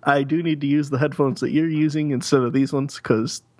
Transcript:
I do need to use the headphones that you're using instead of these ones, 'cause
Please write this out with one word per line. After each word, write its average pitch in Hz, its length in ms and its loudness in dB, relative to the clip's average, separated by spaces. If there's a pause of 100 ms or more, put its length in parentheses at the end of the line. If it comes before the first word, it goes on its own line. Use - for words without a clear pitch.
I 143 200 2
do 156 200 0
need 160 180 0
to 147 60 0
use 143 220 2
the 143 80 0
headphones 139 440 0
that 120 100 -2
you're 156 180 2
using 151 420 0
instead 131 300 2
of 120 100 0
these 135 220 0
ones, 143 260 -4
'cause 113 420 -2 (180)